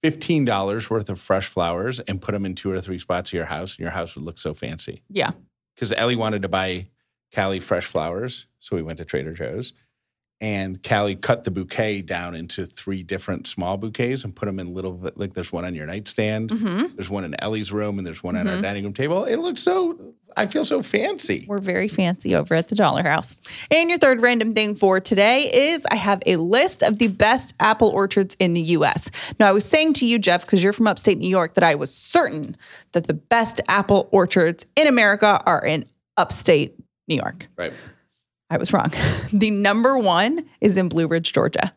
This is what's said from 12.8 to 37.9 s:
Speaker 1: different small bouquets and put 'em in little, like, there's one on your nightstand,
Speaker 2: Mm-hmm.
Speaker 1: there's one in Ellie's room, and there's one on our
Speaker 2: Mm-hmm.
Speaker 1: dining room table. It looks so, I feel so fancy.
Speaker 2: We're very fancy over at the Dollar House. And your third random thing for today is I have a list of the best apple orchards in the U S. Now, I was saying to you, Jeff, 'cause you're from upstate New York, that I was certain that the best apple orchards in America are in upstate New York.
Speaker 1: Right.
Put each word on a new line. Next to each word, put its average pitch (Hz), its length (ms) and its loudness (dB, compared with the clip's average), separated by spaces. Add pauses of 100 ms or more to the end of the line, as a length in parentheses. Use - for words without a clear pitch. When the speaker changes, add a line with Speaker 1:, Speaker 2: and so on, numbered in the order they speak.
Speaker 1:
different 90 460 -8
small 95 300 -4
bouquets 120 480 -4
and 98 100 -10
put 104 140 -6
'em 95 100 -6
in 90 140 -10
little, 92 420 -8
like, 98 200 -8
there's 90 180 -10
one 87 100 -6
on 90 100 -6
your 76 120 -10
nightstand, 107 640 -4
Speaker 2:
Mm-hmm. 220 460 -4
Speaker 1:
there's 90 140 -10
one 98 140 -4
in 80 180 -8
Ellie's 107 300 -6
room, 104 260 -4
and 95 80 -6
there's 82 160 -12
one 90 140 -4
on - 120 -2
our 185 80 -2
Speaker 2:
Mm-hmm. 185 60 -4
Speaker 1:
dining 196 220 -4
room 202 100 -8
table. 175 300 -2
It 226 140 -2
looks 339 240 -6
so, 359 360 0 (380)
I 214 120 0
feel 302 180 -2
so 277 160 0
fancy. 226 680 -2
Speaker 2:
We're 202 120 -4
very 190 280 -2
fancy 185 480 0
over 160 200 2
at 165 120 0
the 214 80 -4
Dollar 185 280 2
House. 156 340 -2 (340)
And 330 160 4
your 349 100 2
third 262 240 6
random 233 320 4
thing 208 220 2
for 190 240 4
today 220 540 4
is 302 360 4
I 226 60 2
have 202 300 0
a 185 100 4
list 202 480 2
of 214 140 2
the 226 100 4
best 220 540 2
apple 220 280 4
orchards 196 480 0
in 180 160 2
the 170 80 2
U 160 220 2
S. - 260 0 (300)
Now, 214 80 8
I 196 60 6
was 202 100 4
saying 311 300 4
to 254 120 2
you, 233 140 2
Jeff, 180 260 2
'cause 190 160 4
you're 202 120 4
from 220 140 2
upstate 196 320 2
New 180 100 -2
York, 180 240 2
that 185 100 4
I 165 120 6
was 143 200 -4
certain - 640 0 (340)
that 170 140 0
the - 80 0
best 226 560 0
apple 196 420 2
orchards 175 540 4 (100)
in 302 120 6
America 208 580 4
are 170 180 2
in 156 220 -2 (320)
upstate 160 580 2 (320)
New 160 80 -2
York. - 400 -6
Speaker 1:
Right. 85 160 -8 (800)